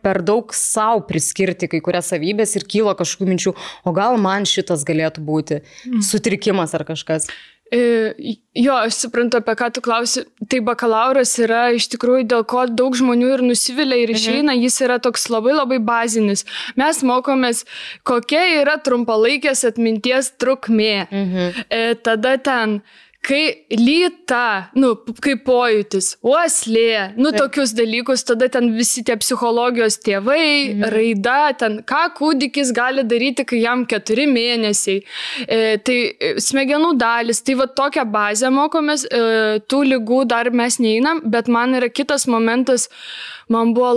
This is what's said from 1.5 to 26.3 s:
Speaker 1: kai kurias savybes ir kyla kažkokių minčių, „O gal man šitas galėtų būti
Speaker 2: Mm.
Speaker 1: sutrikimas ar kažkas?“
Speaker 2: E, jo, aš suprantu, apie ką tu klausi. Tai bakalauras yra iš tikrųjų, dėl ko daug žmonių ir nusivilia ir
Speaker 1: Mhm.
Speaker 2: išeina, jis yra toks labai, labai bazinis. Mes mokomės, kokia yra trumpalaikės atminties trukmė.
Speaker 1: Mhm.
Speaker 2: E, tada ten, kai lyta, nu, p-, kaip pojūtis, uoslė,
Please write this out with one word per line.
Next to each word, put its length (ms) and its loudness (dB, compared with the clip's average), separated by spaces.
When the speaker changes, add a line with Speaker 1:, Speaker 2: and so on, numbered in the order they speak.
Speaker 1:
kai 120 -2
kurias 300 -4
savybes 440 -2
ir 120 -4
kyla 280 0
kažkokių 340 -2
minčių, 260 0
„O 60 0
gal 260 2
man 280 0
šitas 400 -2
galėtų 400 -2
būti 360 -2
Speaker 2:
Mm. 160 0
Speaker 1:
sutrikimas 720 -2
ar 120 -4
kažkas?“ 420 -4
Speaker 2:
E, 400 2
jo, 200 4
aš 200 0
suprantu, 440 0
apie 180 0
ką 180 -2
tu 80 -8
klausi. 420 -2
Tai 140 0
bakalauras 760 2
yra 340 2
iš 160 0
tikrųjų, 380 2
dėl 180 2
ko 220 0
daug 260 0
žmonių 400 2
ir 80 0
nusivilia 560 0
ir 120 2
Speaker 1:
Mhm. 60 -2
Speaker 2:
išeina, 380 0
jis 280 2
yra 200 2
toks 280 -2
labai, 260 2
labai 240 0
bazinis. 680 0
Mes 260 0
mokomės, 640 0
kokia 560 2
yra 160 2
trumpalaikės 880 0
atminties 720 0
trukmė. 720 0
Speaker 1:
Mhm. 640 -2
Speaker 2:
E, 240 0
tada 420 0
ten, 460 -2
kai 300 0
lyta, 1040 0
nu, 200 4
p-, 180 -10
kaip 320 -4
pojūtis, 760 0
uoslė, 960 0